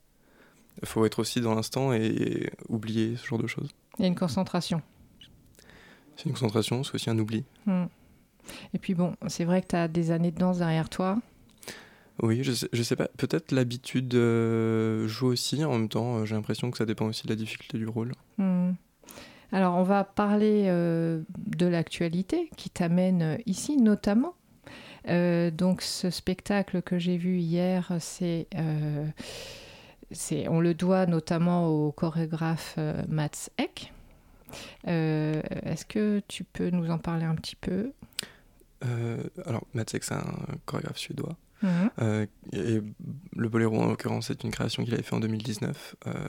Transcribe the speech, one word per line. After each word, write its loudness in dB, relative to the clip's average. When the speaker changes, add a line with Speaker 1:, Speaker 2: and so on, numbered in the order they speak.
Speaker 1:
Il -8
faut 2
être 0
aussi -2
dans 2
l'instant 0
et 0
oublier -2
ce -10
genre -2
de -2
choses. -6
Speaker 2:
Il -2
y 2
a 4
une 2
concentration. -2
Speaker 1:
C'est -8
une -2
concentration, 0
c'est -6
aussi -4
un 2
oubli. -2
Speaker 2:
Hmm. 2
Et -4
puis -2
bon, 0
c'est -4
vrai 4
que -6
t'as 2
des 0
années 2
de -4
danse 2
derrière 2
toi. 0
Speaker 1:
Oui, 2
je 2
sais, -2
je 2
sais 0
pas, 0
peut-être -2
l'habitude, 0
euh, 4
joue 0
aussi. 0
En 2
même 2
temps, 0
euh, 0
j'ai -2
l'impression -2
que -4
ça 0
dépend 0
aussi -4
de 0
la 0
difficulté -6
du -2
rôle. -4
Speaker 2:
Hmm. 2
Alors, 4
on 4
va 4
parler, 2
euh, 2
de 0
l'actualité 0
qui -12
t'amène, 4
euh, 0
ici, -2
notamment. 4
Euh, 4
donc, 2
ce -2
spectacle 0
que -2
j'ai 2
vu 2
hier, 2
c'est, -2
euh, 0
c'est, -4
on 4
le 4
doit 4
notamment 2
au 2
chorégraphe, -2
euh, -2
Mats -4
Ek. -6
Euh, 2
est-ce -4
que 0
tu -10
peux -4
nous 0
en 0
parler -2
un 0
petit -6
peu ? -4
Speaker 1:
Euh, -2
alors, -2
Mats -2
Ek, -4
c'est -4
un -4
chorégraphe -6
suédois. -8
Speaker 2:
Mhm. 2
Speaker 1:
Euh, 2
et, 0
et 2
le -2
boléro, 2
en 4
l'occurrence, -2
c'est -6
une -4
création -4
qu'il -4
avait 0
fait -4
en 0
deux 0
mille -2
dix-neuf. -6
Euh, -6